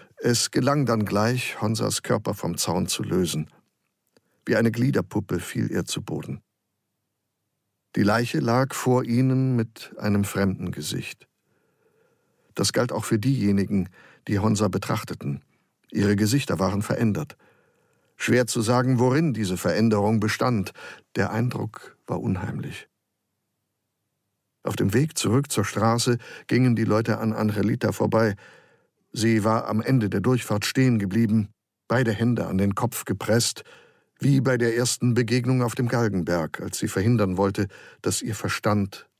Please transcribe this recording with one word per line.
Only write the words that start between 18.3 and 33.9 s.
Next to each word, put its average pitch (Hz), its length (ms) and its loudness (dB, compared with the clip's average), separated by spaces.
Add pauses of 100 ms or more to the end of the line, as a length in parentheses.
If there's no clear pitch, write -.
zu 120 140 -2
sagen, 123 380 2
worin 127 340 2
diese 98 240 -2
Veränderung 104 640 2
bestand. 110 520 -2 (440)
Der 98 140 0
Eindruck 110 680 -6 (100)
war - 140 -6
unheimlich. - 680 -6 (1800)
Auf - 120 -4
dem 98 180 2
Weg 147 240 2
zurück 131 320 0
zur 104 140 0
Straße 117 540 0 (280)
gingen 123 300 4
die 110 80 0
Leute 110 340 2
an 110 140 0
Angelita 107 580 0
vorbei. 107 460 2 (760)
Sie 113 300 2
war 110 240 2
am 107 160 0
Ende 123 260 2
der 92 120 0
Durchfahrt 110 440 0
stehen 127 360 2
geblieben, 104 480 2 (400)
beide 117 240 2
Hände 113 340 0
an 90 120 -2
den 98 180 0
Kopf - 280 -4
gepresst, - 600 -2 (560)